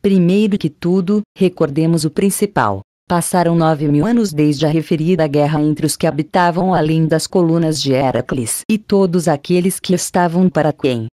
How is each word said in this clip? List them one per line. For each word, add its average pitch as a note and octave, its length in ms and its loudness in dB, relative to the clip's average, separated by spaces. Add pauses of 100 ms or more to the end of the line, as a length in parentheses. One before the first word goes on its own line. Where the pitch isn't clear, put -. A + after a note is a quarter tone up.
Primeiro G3 560 2
que D#3+ 120 -4
tudo, F#3+ 520 -2 (160)
recordemos D#3+ 680 0
o D#3 40 0
principal. D3+ 720 -2 (260)
Passaram E3+ 480 0
nove D#3+ 320 2
mil D3 160 2
anos A3 300 0
desde D3+ 320 0
a D3 40 2
referida D#3+ 580 0
guerra D3 340 0
entre D3+ 240 0
os D3 100 -2
que - 120 -2
habitavam F3 680 0
além D#3+ 320 0
das D#3 220 0
colunas E3 520 0
de C3+ 140 -2
Heracles B2+ 720 -2
e A3 120 0
todos F#3 480 0
aqueles F3 520 0
que - 140 -4
estavam F3 560 0
para D3+ 240 0
quem. A#2+ 320 -2 (120)